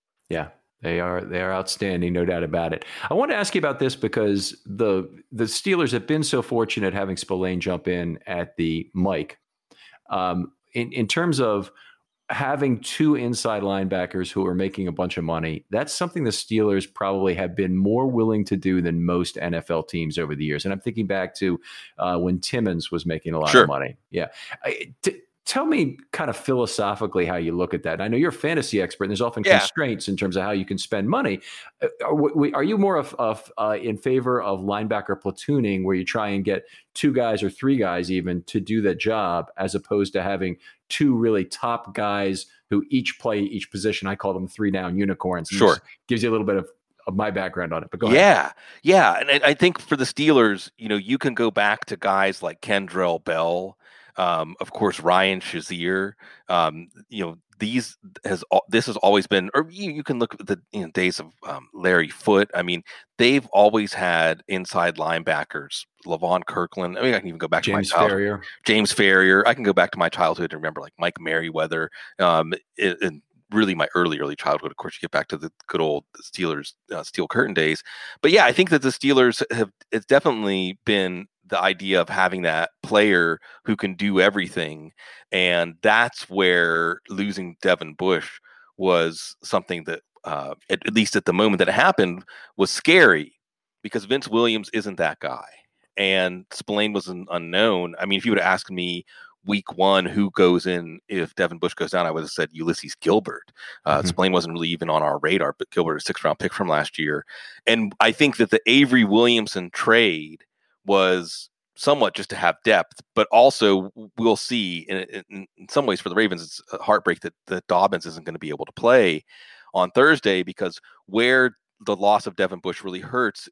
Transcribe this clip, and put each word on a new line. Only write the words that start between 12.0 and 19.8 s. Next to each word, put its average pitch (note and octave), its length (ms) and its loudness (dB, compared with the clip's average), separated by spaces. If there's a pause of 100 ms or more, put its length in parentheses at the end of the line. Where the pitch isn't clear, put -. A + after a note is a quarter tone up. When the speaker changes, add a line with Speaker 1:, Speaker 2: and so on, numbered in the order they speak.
Speaker 1:
having C#3 520 -2
two D#3 340 2
inside A#2+ 480 -2
linebackers F#2+ 680 -2
who F#2+ 160 -2
are F2+ 80 0
making F#2+ 320 -2
a F2 60 -4
bunch F2 240 -4
of E2+ 80 -4
money, D#2+ 460 -4
that's B2 240 -2
something F3 300 -4
the A2+ 60 0
Steelers G2+ 640 0
probably G2 420 0
have F2 220 -4
been F#2 180 0
more G#2+ 320 2
willing A2 380 2
to G2 120 -2
do F#2 260 0
than E2+ 200 0
most F2 360 -2
N E2+ 160 -4
F E2 160 -8
L D#2+ 120 0